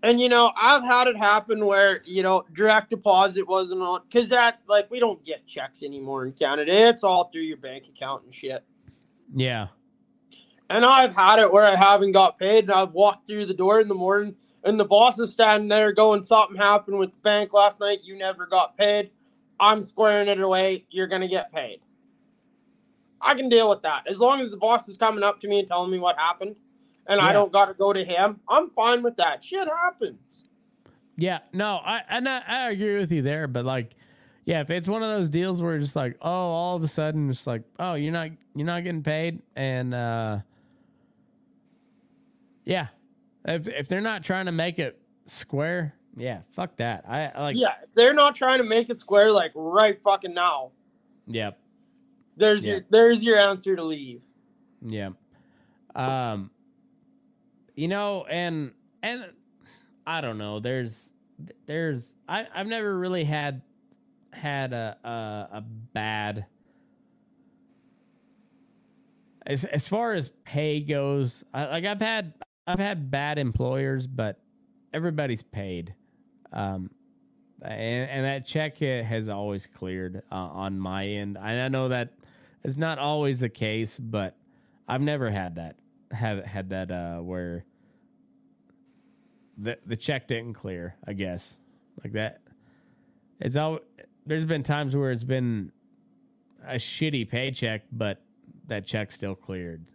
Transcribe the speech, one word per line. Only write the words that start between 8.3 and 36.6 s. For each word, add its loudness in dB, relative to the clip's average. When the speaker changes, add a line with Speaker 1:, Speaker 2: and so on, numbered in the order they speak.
Speaker 1:
shit. -10
Speaker 2:
Yeah. -4
Speaker 1:
And 4
I've 8
had 8
it 8
where 10
I 8
haven't 6
got 6
paid, 4
and -2
I've 2
walked 4
through -6
the -4
door 4
in 4
the -2
morning, 0
and 2
the 4
boss 6
is -4
standing 4
there 4
going, 6
"Something 4
happened 4
with 0
the -20
bank 0
last 6
night. 0
You -18
never -6
got 0
paid. 2
I'm 6
squaring 2
it 0
away. 0
You're -4
gonna -4
get -4
paid." -10
I 4
can -4
deal 6
with 2
that. -4
As -6
long 4
as -6
the -14
boss 2
is -18
coming 0
up 2
to -10
me 2
and -2
telling -2
me -2
what 0
happened, -4
and 2
I 6
Speaker 2:
Yeah. 6
Speaker 1:
don't 4
gotta 4
go 2
to -2
him, 0
I'm 4
fine 0
with -2
that. 0
Shit -6
happens. -6
Speaker 2:
Yeah, -2
no, -4
I, -6
and -4
I, -4
I -4
agree -2
with -2
you 0
there, -4
but, -6
like, -6
yeah, -2
if -8
it's -4
one -4
of -4
those -2
deals -2
where -4
it's -4
just -8
like, -6
oh, -6
all -4